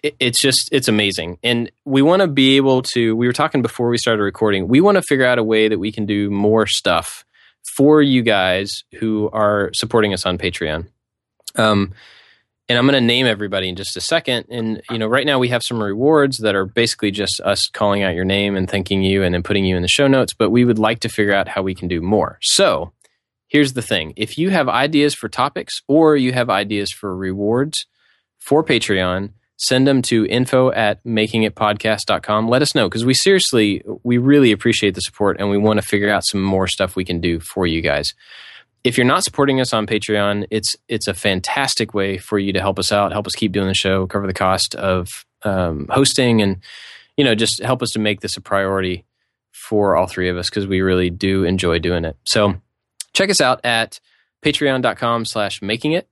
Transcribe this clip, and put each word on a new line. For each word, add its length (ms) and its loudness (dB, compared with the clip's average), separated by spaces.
it, 160 -4
it's 200 0
just, 300 0
it's 160 0
amazing. 560 -2
And 300 -2
we 160 2
wanna 280 4
be 280 4
able 260 4
to, 220 2
we 100 0
were 60 0
talking 280 0
before 280 -2
we 100 0
started 240 0
recording, 460 0
we 120 6
wanna 220 4
figure 240 2
out 140 2
a 40 0
way 220 4
that 140 0
we 100 -4
can 160 -6
do 240 0
more 380 2
stuff 560 -2
for 240 6
you 220 2
guys 480 0
who 320 -2
are 420 0
supporting 400 0
us 120 -6
on 120 -2
Patreon. 480 -4
Um, 360 2
and 120 0
I'm 80 2
gonna 160 4
name 240 2
everybody 420 -2
in 80 -6
just 180 -10
a 60 -8
second. 480 -2
And, 320 -6
you 60 -6
know, 100 -4
right 200 0
now 120 2
we 120 2
have 120 -2
some 200 -4
rewards 560 2
that 160 0
are 100 0
basically 460 0
just 340 -4
us 240 0
calling 340 0
out 120 0
your 100 -2
name 320 0
and 140 -2
thanking 320 -2
you 200 2
and 120 0
then 80 -2
putting 240 0
you 100 0
in 60 -2
the 60 -2
show 180 2
notes, 260 2
but 160 0
we 160 4
would 140 2
like 220 0
to 100 -6
figure 240 0
out 120 0
how 140 -6
we 140 -4
can 140 -8
do 120 -2
more. 400 -2
So 520 0
here's 260 2
the 80 -6
thing. 340 -4
If 220 -8
you 100 0
have 220 2
ideas 440 2
for 140 -10
topics 600 -4
or 280 6
you 160 2
have 160 -2
ideas 420 -2
for 240 -8
rewards 680 -2
for 260 2
Patreon, 680 0
send 280 2
them 140 4
to 260 0
info 460 2
at 320 -2
making 380 0
it 120 -2
podcast 520 -2
dot 160 0
com. 260 -2
Let 140 2
us 120 -2
know, 140 2
'cause 160 -4
we 80 2
seriously, 720 2
we 120 0
really 360 6
appreciate 420 0
the 80 -8
support 360 -2
and 120 -2
we 80 2
wanna 240 2
figure 280 0
out 140 0
some 180 -2
more 240 0
stuff 300 -4
we 80 -4
can 160 -4
do 200 -2
for 260 -4
you 160 -2
guys. 320 -2
If 160 0
you're 80 4
not 180 2
supporting 380 0
us 100 -2
on 140 -2
Patreon, 640 -2
it's, 260 -4
it's 200 -4
a 60 -4
fantastic 800 -4
way 240 -2
for 200 -4
you 140 -2
to 80 -2
help 180 -2
us 140 -2
out, 200 0
help 140 -6
us 80 -8
keep 160 -2
doing 160 -2
the 80 -2
show, 320 0
cover 200 -4
the 80 -4
cost 400 0
of, 340 -2
um, 460 -2
hosting, 540 2
and, 160 0
you 80 4
know, 100 4
just 280 -2
help 200 -2
us 100 -6
to 60 -6
make 220 -2
this 160 -8
a 60 -16
priority 640 -2
for 440 0
all 100 2
three 220 -4
of 80 -2
us, 140 -6
'cause 160 -4
we 160 -2
really 260 2
do 360 -2
enjoy 340 0
doing 260 -2
it. 100 -8
So 320 0
check 160 0
us 100 2
out 240 2
at 360 -2
patreon 380 0
dot 160 0
com 260 -2
slash 380 -4
making 300 -2
it. 180 -2